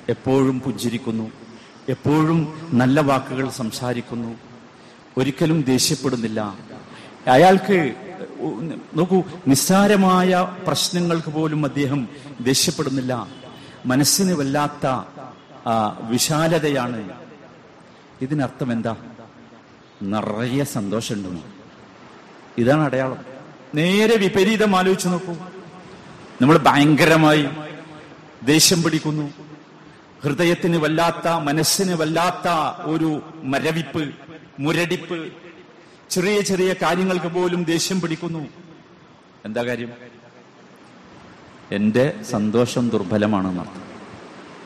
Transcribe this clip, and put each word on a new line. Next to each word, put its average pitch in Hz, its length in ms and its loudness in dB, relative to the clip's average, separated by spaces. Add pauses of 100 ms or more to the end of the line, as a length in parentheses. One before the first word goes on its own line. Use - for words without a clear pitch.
എപ്പോഴും 131 520 2
പുഞ്ചിരിക്കുന്നു, 113 680 -4 (580)
എപ്പോഴും 156 840 0
നല്ല 127 280 4
വാക്കുകൾ 131 480 0
സംസാരിക്കുന്നു, 117 880 -6 (800)
ഒരിക്കലും 151 460 2
ദേഷ്യപ്പെടുന്നില്ല." 120 920 0 (720)
അയാൾക്ക്, 175 680 6 (1040)
നോക്കൂ, 180 260 2 (260)
നിസ്സാരമായ 185 1080 4 (100)
പ്രശ്നങ്ങൾക്ക് 170 640 -2
പോലും 156 340 -2
അദ്ദേഹം 135 440 -2 (320)
ദേഷ്യപ്പെടുന്നില്ല, 127 840 -2 (600)
മനസ്സിന് 147 460 2
വല്ലാത്ത, 143 720 -2 (600)
ആ, 110 440 0
വിശാലതയാണ്. 139 1000 0 (1120)
ഇതിനർത്ഥം 131 500 -4
എന്താ? 113 240 -4 (1040)
നിറയെ 107 640 -2
സന്തോഷമുണ്ടെന്ന്. 101 760 -6 (1160)
ഇതാണ് 139 240 4
അടയാളം. 131 360 -2 (560)
നേരെ 202 420 4
വിപരീതം 196 600 4
ആലോചിച്ച് 185 320 2
നോക്കൂ. 170 280 -4 (1040)
നമ്മൾ 156 160 8
ഭയങ്കരമായി 151 880 6 (920)
ദേഷ്യം 160 400 4
പിടിക്കുന്നു, 151 500 -2 (920)
ഹൃദയത്തിന് 170 540 2
വല്ലാത്ത, 160 520 0
മനസ്സിന് 160 680 0
വല്ലാത്ത 165 540 0 (340)
ഒരു 160 400 -2 (200)
മരവിപ്പ്, 147 680 -4 (480)
മുരടിപ്പ്, 165 720 -4 (800)
ചെറിയ 202 300 0
ചെറിയ 185 420 0
കാര്യങ്ങൾക്ക് 180 440 0
പോലും 175 380 -2
ദേഷ്യം 165 360 0
പിടിക്കുന്നു. 160 480 -6 (960)
എന്താ 113 200 -4
കാര്യം? 120 280 -6 (1800)
എന്റെ 107 480 2 (100)
സന്തോഷം 117 580 0
ദുർബലമാണെന്നർത്ഥം. 101 1000 -2 (760)